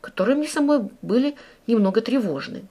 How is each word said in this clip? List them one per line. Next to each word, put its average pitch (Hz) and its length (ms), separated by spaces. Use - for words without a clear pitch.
которые 214 340
мне 302 140
самой 285 400
были 254 340
немного 214 340
тревожны. 214 680